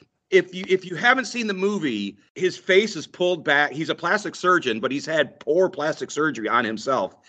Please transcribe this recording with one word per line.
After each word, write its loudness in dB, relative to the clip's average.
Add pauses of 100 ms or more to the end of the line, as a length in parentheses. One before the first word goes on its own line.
(300)
If 4
you, -8
if 2
you -8
haven't 2
seen -6
the -2
movie, -2 (180)
his -2
face 2
is -10
pulled -2
back. 2
He's -4
a 0
plastic -2
surgeon, 2
but -2
he's -6
had 0
poor 2
plastic -4
surgery -2
on 2
himself. -2 (140)